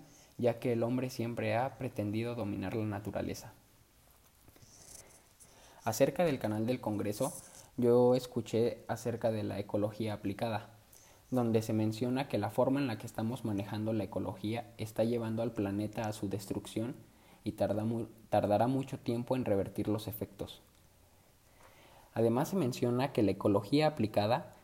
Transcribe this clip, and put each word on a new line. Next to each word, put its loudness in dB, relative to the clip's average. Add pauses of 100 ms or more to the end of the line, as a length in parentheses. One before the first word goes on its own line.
(380)
ya 2
que 0
el 2
hombre 0
siempre -2
ha -2
pretendido -2
dominar -4
la -2
naturaleza. -4 (2250)
Acerca 4
del 2
canal 0
del 2
Congreso, -2 (420)
yo 8
escuché 0
acerca -2
de -2
la -4
ecología -2
aplicada, -4 (600)
donde 2
se -2
menciona 0
que 0
la 0
forma 4
en 0
la -2
que -10
estamos -4
manejando -2
la 0
ecología -4
está -2
llevando 0
al -2
planeta -2
a -2
su -6
destrucción -6 (480)
y -4
tarda 0
mu-, -2 (220)
tardará 4
mucho -2
tiempo -2
en 0
revertir 0
los -2
efectos. -10 (1500)
Además, 4
se -2
menciona 2
que 2
la 6
ecología 4
aplicada 0 (100)